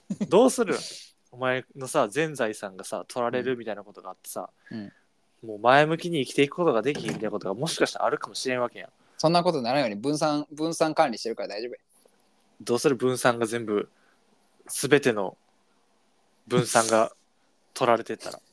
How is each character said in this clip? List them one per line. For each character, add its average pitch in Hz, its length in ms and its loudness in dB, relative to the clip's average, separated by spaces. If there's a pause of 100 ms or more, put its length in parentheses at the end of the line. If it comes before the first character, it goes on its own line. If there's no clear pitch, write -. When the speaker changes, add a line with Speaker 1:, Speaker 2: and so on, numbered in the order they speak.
(280)
Speaker 1:
ど 220 180 8
う 247 40 6
す 240 140 0
る？ 160 140 0
<laughs> - 60 -8 (460)
お 123 60 -20
前 127 300 -2 (100)
の 135 100 -8
さ、 127 220 0
全 151 260 -2
財 113 200 -2
産 95 240 -12
が 95 60 -14
さ、 92 220 -8
取 123 160 -4
ら 120 80 0
れ 127 120 -2
る 123 160 -4
み 113 80 -12
た 110 60 -6
い 98 40 -6
な 101 80 -16
こ 101 80 -20
と 95 80 -20
が 95 80 -16
あ 92 60 -14
っ - 20 -20
て - 140 -18
さ、 95 180 -10 (220)
Speaker 2:
う 117 40 -12
ん。 113 40 -10
う 104 40 -10 (600)
ん。 - 20 -14
Speaker 1:
も 110 100 -10
う - 20 -12
前 131 260 6
向 160 140 0
き 175 120 -6
に 147 140 0
生 - 80 -8
き - 20 -14
て 143 80 4
い 143 60 4
く - 60 -12
こ 175 100 -2
と 156 80 4
が 113 80 4
で 135 140 -2
き - 80 -8
ひ 110 60 -6
ん - 20 -4
み - 60 -4
た 101 40 -8
い 107 40 -4
な 104 60 -4
こ 101 80 -6
と 90 100 -6
が 98 60 -2
も 135 140 -4
し - 100 -6
か 143 80 4
し - 60 -8
た - 60 -12
ら 104 80 0
あ 117 40 2
る 147 60 -2
か - 120 -10
も 104 60 -20
し - 140 -6
れ 127 60 -2
ん 123 80 -2
わ 120 80 -2
け 104 80 -18
や - 80 -14
ん。 - 40 -20 (280)
Speaker 2:
そ 156 100 2
ん 160 60 4
な 175 80 4
こ 175 100 2
と 143 80 -2
な 117 140 -2
ら 147 60 2
ん - 20 -
よ 127 40 0
う - 40 -2
に 101 60 -6
分 139 200 -2
散、 147 340 -2
分 156 240 -6
散 156 200 0
管 156 160 2
理 107 80 -8
し - 40 -10
て 113 60 -6
る 113 80 -4
か 120 60 -8
ら 107 60 -6
大 110 140 -8
丈 123 60 -8
夫 120 40 -10
や。 - 60 -16 (840)
Speaker 1:
ど 117 140 0
う - 20 0
す 156 100 2
る？ 131 80 2
分 123 220 0
散 120 200 2
が 117 60 2
全 113 220 -4
部、 104 240 -2 (800)
全 139 340 4
て 131 100 4
の 101 240 -2 (1120)
分 123 200 2
散 117 200 4
が 113 260 4 (640)
取 127 120 0
ら 117 120 6
れ 113 60 -6
て - 100 -8
っ - 20 -8
た - 140 -12
ら。 - 100 -16 (120)